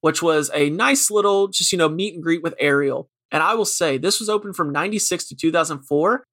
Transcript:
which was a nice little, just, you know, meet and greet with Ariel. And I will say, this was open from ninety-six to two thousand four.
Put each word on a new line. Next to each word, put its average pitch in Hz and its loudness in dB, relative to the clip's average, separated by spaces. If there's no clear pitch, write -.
which 156 0
was 151 2
a 147 2
nice 262 0
little, 202 2
just, - -2
you 190 0
know, 160 4
meet 175 -4
and 165 -12
greet 165 0
with 165 -6
Ariel. 139 0
And 156 0
I 202 2
will 220 0
say, 147 0
this 190 -2
was 214 -6
open 208 -2
from 156 -4
ninety-six 180 -2
to 135 -16
two 160 0
thousand 156 0
four. 180 0